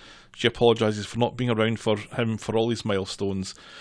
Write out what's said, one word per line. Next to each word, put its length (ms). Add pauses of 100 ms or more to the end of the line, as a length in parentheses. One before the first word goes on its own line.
(340)
She 140
apologises 580
for 140
not 160
being 120
around 300
for 180
him 420
for 180
all 100
these 180
milestones. 680 (260)